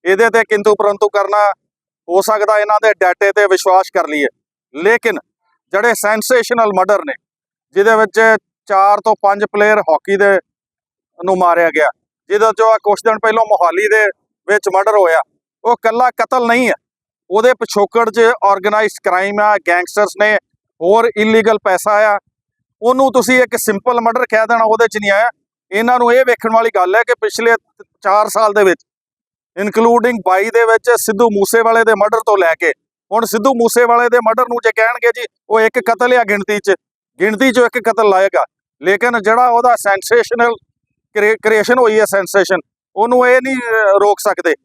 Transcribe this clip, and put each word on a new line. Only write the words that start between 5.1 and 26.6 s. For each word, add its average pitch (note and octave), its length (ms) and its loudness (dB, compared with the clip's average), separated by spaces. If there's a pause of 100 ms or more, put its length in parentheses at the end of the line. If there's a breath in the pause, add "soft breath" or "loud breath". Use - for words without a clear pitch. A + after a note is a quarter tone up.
ਜਿਹੜੇ G#3+ 220 0
ਸੈਂਸੇਸ਼ਨਲ A3 720 -2 (100)
ਮਰਡਰ F#3+ 220 0
ਨੇ D3 140 -8 (580)
ਜਿਹਦੇ G#3 240 2
ਵਿੱਚ A3 420 2 (280)
ਚਾਰ G3+ 320 2
ਤੋਂ G#3+ 240 -2
ਪੰਜ G3+ 300 0
ਪਲੇਅਰ G#3 280 2
ਹਾਕੀ F#3 380 -2
ਦੇ G3 220 2 (880)
ਨੂੰ F#3+ 120 0
ਮਾਰਿਆ E3+ 320 2
ਗਿਆ, D3 180 0 (420)
ਜਿਹਦੇ G#3 160 0
'ਚੋਂ A3 280 2
ਆ G#3+ 100 0
ਕੁਛ G3+ 220 0
ਦਿਨ A3 140 0
ਪਹਿਲਾਂ A3 260 0
ਮੋਹਾਲੀ F#3 420 0
ਦੇ G#3+ 180 2 (420)
ਵਿੱਚ G3+ 280 -2
ਮਰਡਰ G#3 220 0
ਹੋਇਆ, E3 240 2 (420)
ਉਹ A#3 100 0
ਇਕੱਲਾ A#3 380 -2
ਕਤਲ A#3+ 360 -4
ਨਹੀਂ A#3+ 200 0
ਹੈ, E3+ 60 -2 (560)
ਉਹਦੇ A3 240 2
ਪਿਛੋਕੜ A3 560 -2
'ਚ G#3+ 100 -4 (240)
ਆਰਗੇਨਾਈਜ਼ਡ G3+ 680 -2
ਕ੍ਰਾਈਮ G3 320 -2
ਆ, G#3 160 2
ਗੈਂਗਸਟਰਸ F3+ 640 -2
ਨੇ, G#3+ 140 2 (460)
ਹੋਰ A3 360 2
ਇਲੀਗਲ A3 460 2
ਪੈਸਾ G#3 520 0
ਆ, F#3+ 40 -8 (640)
ਉਹਨੂੰ B3+ 300 0
ਤੁਸੀਂ B3+ 300 2
ਇੱਕ B3 180 -2
ਸਿੰਪਲ A#3 420 -2
ਮਰਡਰ A#3 280 -2
ਕਹਿ A3 180 0
ਦੇਣਾ, A3+ 160 0
ਉਹਦੇ A3 240 2
'ਚ G#3+ 100 -6
ਨਹੀਂ G#3 140 -2
ਆਇਆ। A3 180 0 (420)
ਇਹਨਾਂ A#3 280 0
ਨੂੰ A#3+ 140 0
ਇਹ C4 120 2
ਵੇਖਣ A3+ 280 -2
ਵਾਲੀ A3+ 220 0